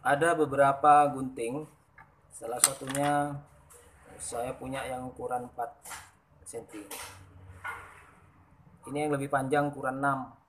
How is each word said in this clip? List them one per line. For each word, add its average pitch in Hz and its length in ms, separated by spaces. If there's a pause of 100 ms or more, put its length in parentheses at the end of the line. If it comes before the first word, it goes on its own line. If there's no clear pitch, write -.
Ada 151 320
beberapa 143 800
gunting, 131 480 (640)
salah 117 320
satunya 143 800 (800)
saya 123 320
punya 131 320
yang 127 240
ukuran 123 400
empat 120 240 (720)
senti. - 400 (2000)
Ini 147 240
yang 147 80
lebih 139 160
panjang, 143 400
ukuran 135 320
enam. 135 320 (140)